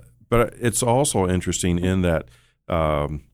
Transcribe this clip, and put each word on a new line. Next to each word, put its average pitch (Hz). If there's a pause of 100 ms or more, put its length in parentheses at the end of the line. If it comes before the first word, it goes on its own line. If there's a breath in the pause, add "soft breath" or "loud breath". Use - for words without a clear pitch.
(280)
but -
it's 113
also 120
interesting 90
in 92
that, 85 (380 soft breath)
um, 76